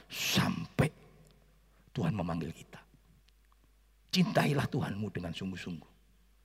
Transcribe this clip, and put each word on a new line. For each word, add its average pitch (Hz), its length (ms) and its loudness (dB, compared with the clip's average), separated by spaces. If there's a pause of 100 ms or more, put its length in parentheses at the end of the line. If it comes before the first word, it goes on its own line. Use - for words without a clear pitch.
Sampai - 800 0 (1040)
Tuhan 151 240 0
memanggil 85 400 -2
kita. - 240 -20 (1300)
Cintailah 147 560 4
Tuhanmu 101 440 -2
dengan 87 240 -6
sungguh-sungguh. 90 560 -8 (540)